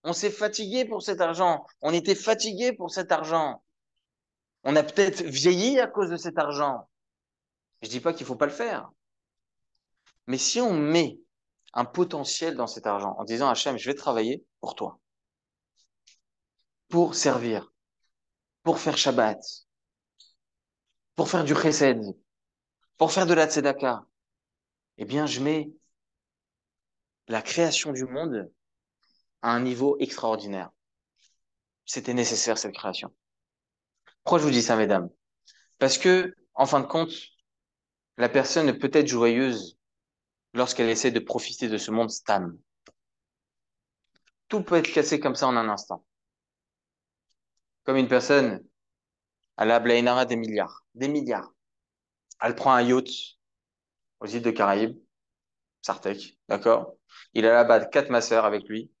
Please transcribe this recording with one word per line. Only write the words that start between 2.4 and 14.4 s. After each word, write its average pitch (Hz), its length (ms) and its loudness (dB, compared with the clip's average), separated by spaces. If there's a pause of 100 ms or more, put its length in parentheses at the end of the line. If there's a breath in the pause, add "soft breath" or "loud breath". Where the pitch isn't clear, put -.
pour 175 180 -10
cet 180 200 -6
argent. 156 540 -2 (1000)
On 143 140 2
a 151 60 6
peut-être 185 400 0
vieilli 180 580 2
à 226 60 0
cause 190 240 -4
de 165 60 -4
cet 165 220 -6
argent. 143 500 -2 (920)
Je 110 60 -12
dis 120 120 -8
pas 165 120 -2
qu'il 139 140 -10
faut 127 100 -8
pas 147 100 0
le 143 60 -6
faire. 208 380 -8 (1400)
Mais 127 120 -6
si - 220 -2
on 226 140 0
met 160 460 0 (520)
un 120 120 -4
potentiel 165 720 -4
dans 120 100 -4
cet 113 200 -10
argent 101 300 -2
en 107 80 -10
disant, 117 240 -2
Hachem, 120 300 -2
je 120 100 -8
vais 143 60 -2
travailler 123 500 -2 (160)